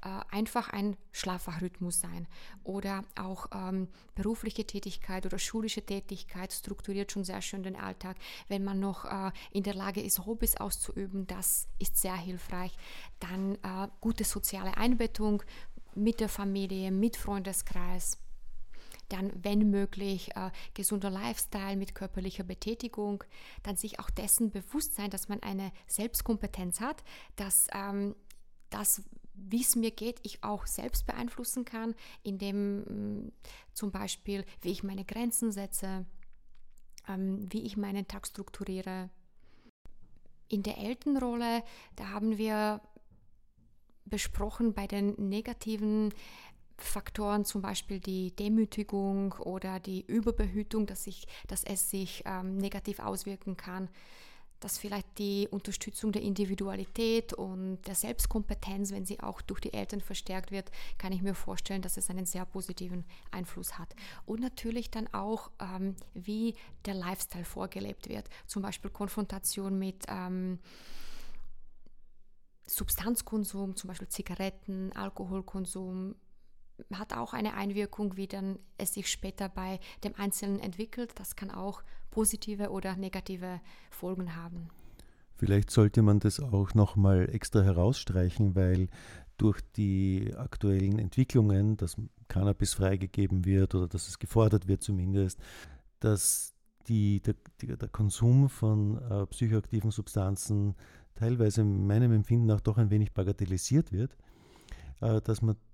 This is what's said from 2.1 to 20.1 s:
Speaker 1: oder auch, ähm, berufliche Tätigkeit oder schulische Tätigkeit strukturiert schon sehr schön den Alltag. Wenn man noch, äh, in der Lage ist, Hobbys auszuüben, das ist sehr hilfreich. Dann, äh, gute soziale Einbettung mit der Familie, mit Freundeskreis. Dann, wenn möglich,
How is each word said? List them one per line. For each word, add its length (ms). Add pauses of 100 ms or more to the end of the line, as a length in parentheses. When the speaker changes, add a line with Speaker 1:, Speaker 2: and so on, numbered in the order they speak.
Speaker 1:
oder 420 (120)
auch, 360
ähm, 360 (260)
berufliche 500
Tätigkeit 640
oder 120
schulische 460
Tätigkeit 680
strukturiert 580
schon 140
sehr 180
schön 220
den 120
Alltag. 400 (320)
Wenn 140
man 160
noch, 260
äh, 280 (180)
in 140
der 100
Lage 260
ist, 260
Hobbys 300
auszuüben, 680
das 420 (100)
ist 180
sehr 200
hilfreich. 600 (420)
Dann, 380
äh, 320 (120)
gute 240
soziale 520
Einbettung 680 (520)
mit 260
der 80
Familie, 640
mit 240
Freundeskreis. 1000 (920)
Dann, 200 (100)
wenn 280
möglich, 680